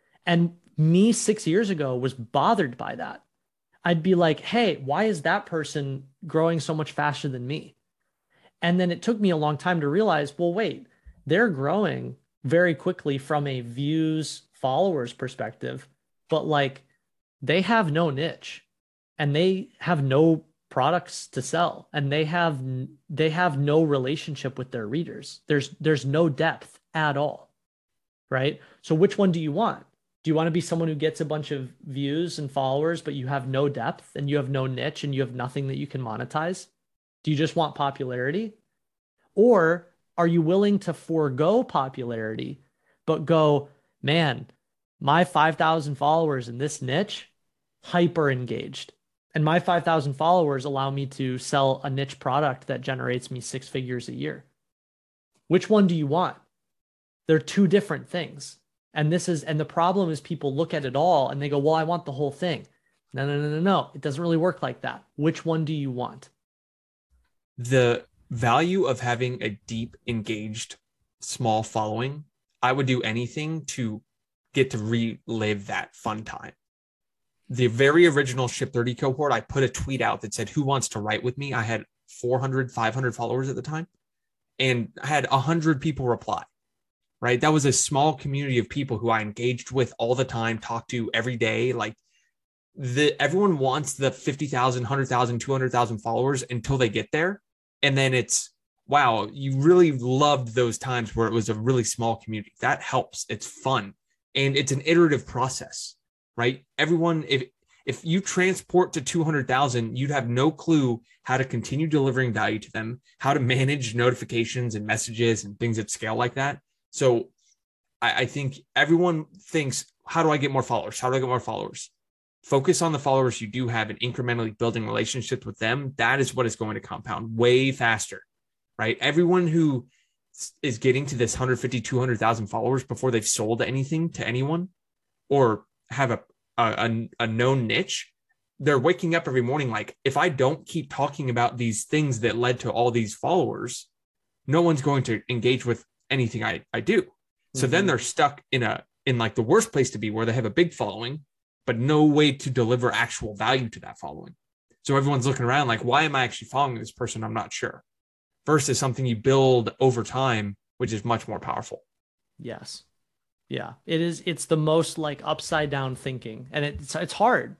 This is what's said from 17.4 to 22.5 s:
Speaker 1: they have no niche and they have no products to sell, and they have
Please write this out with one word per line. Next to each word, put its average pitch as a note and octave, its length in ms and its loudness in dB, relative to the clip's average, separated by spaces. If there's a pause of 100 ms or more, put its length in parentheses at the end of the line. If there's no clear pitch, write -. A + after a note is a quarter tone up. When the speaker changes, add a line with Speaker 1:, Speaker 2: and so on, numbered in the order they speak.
Speaker 1:
they D3 180 2
have F#3+ 320 2
no E3 160 2
niche - 560 -6 (540)
and C#3+ 180 0
they F#3+ 440 0
have E3 220 0
no D#3 440 4 (240)
products D#3 580 -2
to C3+ 140 -6
sell, - 500 -2
and C#3+ 180 -2
they D3+ 140 2
have D#3+ 360 0